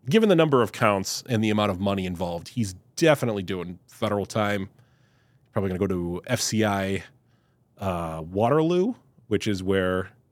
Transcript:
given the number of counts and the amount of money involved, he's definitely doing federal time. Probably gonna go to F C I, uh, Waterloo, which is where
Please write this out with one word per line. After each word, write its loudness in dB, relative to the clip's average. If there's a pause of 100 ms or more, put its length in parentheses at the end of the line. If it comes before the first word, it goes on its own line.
given 6
the 8
number 6
of 0
counts 0
and 2
the 2
amount 2
of -4
money 0
involved, -6
he's -4 (240)
definitely 2
doing -8
federal -2
time. -2 (840)
Probably -2
gonna -4
go 0
to -4
F -2
C 0
I, -2 (760)
uh, -4
Waterloo, 0 (340)
which -2
is -2
where 0 (220)